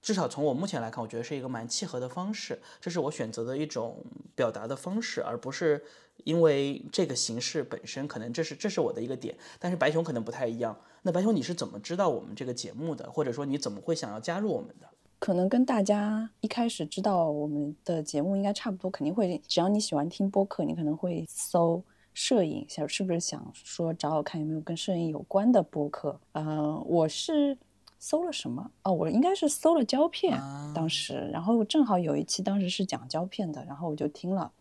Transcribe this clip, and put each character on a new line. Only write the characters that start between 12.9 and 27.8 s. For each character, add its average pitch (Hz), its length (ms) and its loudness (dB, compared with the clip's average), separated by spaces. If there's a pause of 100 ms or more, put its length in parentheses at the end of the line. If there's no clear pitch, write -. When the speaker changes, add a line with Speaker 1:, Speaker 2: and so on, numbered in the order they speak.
Speaker 1:
的？ - 160 -12
或 151 140 0
者 127 80 0
说 143 120 -4
你 139 140 0
怎 127 140 -4
么 101 80 -10
会 165 140 0
想 120 180 -6
要 110 80 -8
加 170 180 -4
入 208 140 0
我 120 80 0
们 - 80 -12 (120)
的？ - 60 -20 (320)
Speaker 2:
可 - 160 2
能 180 160 4
跟 247 160 4
大 226 160 2
家 208 480 2 (100)
一 214 60 -2
开 233 200 0
始 175 200 -2
知 190 160 -6
道 180 280 4
我 147 160 0
们 147 380 -2
的 165 180 0
节 147 200 -2
目 190 120 2
应 196 80 2
该 202 120 2
差 - 160 -4
不 185 80 -4
多， 185 120 -2
肯 - 140 -4
定 156 100 2
会， 190 320 2
只 - 140 2
要 180 80 6
你 208 100 4
喜 208 160 -2
欢 147 140 2
听 196 220 0
播 196 160 4
客， - 180 -2
你 160 100 0
可 170 80 -2
能 151 140 0
会 165 320 -2
搜 170 540 2 (320)
摄 233 280 4
影， 151 240 -2
想， 151 220 -4
是 - 160 -2
不 185 80 0
是 170 80 2
想 - 320 -6
说 - 400 -4
找 156 240 0
我 147 60 2
看 156 180 -4
有 151 60 -2
没 156 80 -2
有 156 80 -2
跟 165 120 -6
摄 180 220 0
影 170 120 0
有 151 120 -2
关 202 320 4
的 202 100 8
播 147 280 -2
客。 - 280 -6 (140)
呃， 156 540 0
我 165 200 6
是 285 520 2 (400)